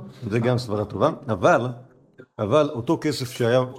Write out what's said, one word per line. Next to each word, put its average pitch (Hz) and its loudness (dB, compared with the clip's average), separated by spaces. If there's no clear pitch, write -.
זה 110 2
גם 120 2
סברה 104 -2
טובה, 110 0
אבל, 120 4
אבל 143 2
אותו 135 -2
כסף 135 -4
שהיה, 123 2